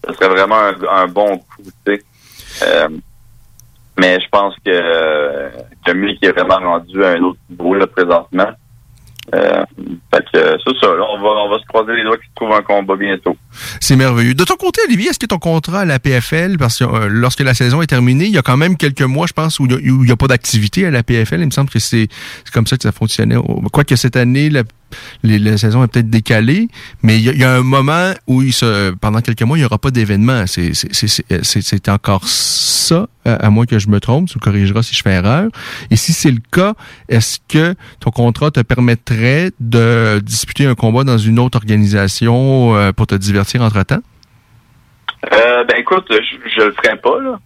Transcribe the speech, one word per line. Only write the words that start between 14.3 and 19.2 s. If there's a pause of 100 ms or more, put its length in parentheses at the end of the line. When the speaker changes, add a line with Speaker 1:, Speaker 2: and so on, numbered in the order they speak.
Speaker 2:
De
ton
côté,
Olivier,
est-ce
que
ton
contrat
à
la
P
F
L,
parce
que,
euh,
lorsque
la
saison
est
terminée,
il
y
a
quand
même
quelques
mois,